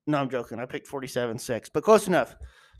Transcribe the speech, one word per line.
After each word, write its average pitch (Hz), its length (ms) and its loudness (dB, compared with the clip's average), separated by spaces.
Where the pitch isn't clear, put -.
No, 151 120 2
I'm 135 100 -2
joking. 120 280 -6
I 120 80 -8
picked 139 220 -10
forty-seven 123 500 -4
six, 110 300 -6
but 151 160 -4
close 208 240 6
enough. 160 300 2